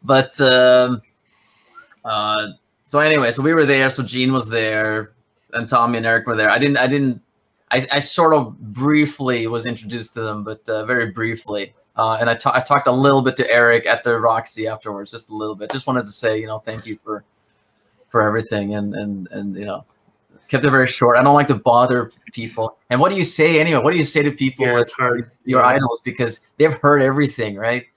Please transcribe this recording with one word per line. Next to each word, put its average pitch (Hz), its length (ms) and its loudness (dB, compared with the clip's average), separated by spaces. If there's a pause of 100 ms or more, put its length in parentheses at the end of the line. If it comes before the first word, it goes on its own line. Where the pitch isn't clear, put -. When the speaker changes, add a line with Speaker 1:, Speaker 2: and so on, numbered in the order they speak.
Speaker 1:
But, 135 360 0
um, 127 600 4 (1040)
uh, 107 420 -2 (380)
so 147 140 0
anyway, 151 320 2
so 135 120 -4
we 160 100 4
were 160 120 4
there. 135 240 4
So 131 140 -4
Gene 127 300 -2
was 117 160 -2
there, 107 640 -2 (420)
and 117 140 -6
Tommy 120 300 0
and 113 80 -4
Eric 113 200 0
were 117 100 -2
there. 107 140 2
I 110 80 2
didn't, 143 200 2
I 127 100 2
didn't, 135 340 -2 (480)
I, 127 220 -2
I 143 80 0
sort 160 340 2
of 127 260 -2 (140)
briefly 135 760 0
was 117 180 -6
introduced 113 500 -10
to 117 60 -8
them, 107 220 -8
but, 107 240 -12
uh, 107 180 -4
very 117 260 -2
briefly. 107 600 -8 (220)
Uh, 110 240 -2
and 117 100 0
I 117 60 0
ta-, - 180 -2
I 127 80 0
talked 139 260 0
a 127 40 4
little 135 300 4
bit 127 160 -2
to 123 140 -2
Eric 117 340 4
at 117 180 0
the 117 160 0
Roxy 113 480 -2
afterwards, 104 440 -10
just 113 180 -18
a 107 60 -16
little 107 200 -8
bit. 104 160 -12
Just 135 160 -8
wanted 127 140 -2
to 104 100 -10
say, 110 280 -2
you 110 80 -8
know, 107 120 -10
thank 110 260 -12
you 107 180 -12
for, 107 200 -10 (840)
for 117 140 2
everything, 104 520 -2
and, 101 200 -6
and, 101 360 -10
and, 101 240 -10
you 101 100 -12
know, 101 200 -12 (640)
kept 135 160 -2
it 143 40 4
very 131 180 4
short. 120 300 4
I 127 60 4
don't 143 120 6
like 143 120 4
to 139 80 2
bother 123 560 2 (220)
people. 113 440 -8 (120)
And 123 100 0
what 143 100 4
do 202 60 -2
you 185 80 0
say 160 360 2
anyway? 156 220 2
What 151 100 2
do 180 60 0
you 156 60 2
say 147 200 0
to 143 80 0
people 131 340 -2
Speaker 2:
Yeah, 120 80 0
Speaker 1:
with 120 100 2
Speaker 2:
it's - 100 -6
hard. 120 380 -2 (140)
Speaker 1:
your 127 160 2
Speaker 2:
Yeah. 123 60 6
Speaker 1:
idols? 127 360 0
Because 120 380 -6 (160)
they've 151 160 4
heard 143 280 2
everything, 131 540 -2
right? 117 300 -4 (120)